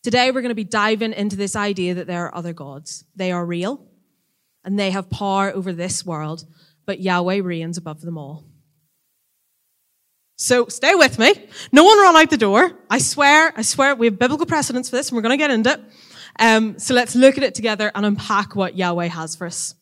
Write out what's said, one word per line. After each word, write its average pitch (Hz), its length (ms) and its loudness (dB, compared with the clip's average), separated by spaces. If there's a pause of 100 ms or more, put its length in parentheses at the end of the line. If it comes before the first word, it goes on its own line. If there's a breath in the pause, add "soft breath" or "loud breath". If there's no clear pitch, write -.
Today 247 260 0
we're 254 140 -2
gonna 240 100 -4
be 208 120 -6
diving 220 480 -2
into 202 220 -6
this 196 200 -6
idea 190 400 -4
that 175 100 -10
there 175 200 -8
are - 100 -12
other 170 180 -10
gods. 143 520 -18 (100)
They 185 160 -4
are 175 120 -4
real, 175 400 -6 (800)
and 196 140 -6
they 196 140 -2
have 190 180 -6
power 196 420 -2
over 190 220 -6
this 180 320 -8
world, 160 400 -8 (400 soft breath)
but 202 140 -8
Yahweh 185 420 -2
reigns 170 380 -6
above 156 220 -14
them 170 180 -12
all. 147 260 -16 (1900)
So 247 320 0
stay 302 260 0
with 311 240 4
me. 262 160 6 (380 loud breath)
No 294 120 8
one 415 140 10
run 381 180 8
out 320 140 6
the 302 80 0
door. 220 340 2 (160)
I 240 120 0
swear, 294 580 4
I 220 60 -6
swear, 277 320 0
we 233 100 0
have 214 140 0
biblical 285 260 0
precedents 269 460 -4
for - 40 -8
this, 277 140 -4
and 247 60 -6
we're 220 80 -4
gonna 247 140 0
get 294 120 0
into 233 220 0
it. - 100 -4 (560 loud breath)
Um, 220 400 2
so - 160 -4
let's 240 220 0
look 262 220 6
at 277 80 -2
it 196 100 -4
together 214 400 -4
and 202 100 -2
unpack 208 520 -4
what 185 180 -4
Yahweh 175 320 -2
has 160 300 -10
for 180 100 -10
us. - 340 -10